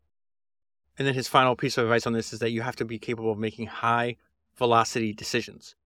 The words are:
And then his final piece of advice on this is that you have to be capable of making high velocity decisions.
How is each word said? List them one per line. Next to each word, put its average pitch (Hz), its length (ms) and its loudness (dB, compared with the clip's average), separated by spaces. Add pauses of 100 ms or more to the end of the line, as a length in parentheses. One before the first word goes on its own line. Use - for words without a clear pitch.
(1000)
And 135 100 0
then 131 60 0
his 127 140 -4
final 131 280 6
piece 135 220 -2
of 123 60 2
advice 113 220 2
on 120 60 0
this 113 200 -2
is 110 80 -12
that 117 100 0
you 117 120 -4
have 123 140 -6
to 120 80 -6
be 113 140 -8
capable 113 340 -2
of 104 60 -4
making 110 280 -6
high 120 500 0 (400)
velocity 113 560 2
decisions. - 600 -6 (120)